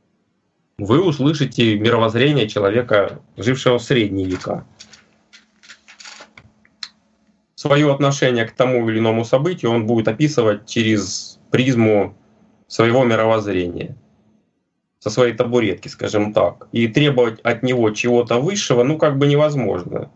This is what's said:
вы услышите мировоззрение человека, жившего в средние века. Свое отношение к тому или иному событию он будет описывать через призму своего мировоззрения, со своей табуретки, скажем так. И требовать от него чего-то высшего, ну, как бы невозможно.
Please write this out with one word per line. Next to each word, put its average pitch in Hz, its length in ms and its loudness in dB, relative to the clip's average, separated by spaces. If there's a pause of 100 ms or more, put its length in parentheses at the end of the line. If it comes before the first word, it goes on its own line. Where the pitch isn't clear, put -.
(800)
вы 110 240 2
услышите 139 760 0
мировоззрение 113 720 2
человека, 104 720 0 (160)
жившего 123 420 0
в 113 40 -6
средние 98 440 0
века. 90 380 -6 (3000)
Свое 147 380 2
отношение 139 540 0
к - 60 -14
тому 123 360 0
или 110 100 0
иному 113 260 2
событию 139 480 0
он 117 140 0
будет 113 220 0
описывать 113 580 0
через 110 720 -2 (120)
призму 113 640 2 (540)
своего 117 360 2
мировоззрения, 107 920 -2 (1000)
со - 120 -8
своей 120 240 0
табуретки, 113 540 -2
скажем 104 440 -2
так. - 400 -2
И 117 140 0
требовать 123 540 0
от 117 220 -2
него 123 280 0
чего-то 120 480 0
высшего, 135 440 0
ну, 151 160 0
как 151 200 0
бы 143 80 2
невозможно. 123 880 -2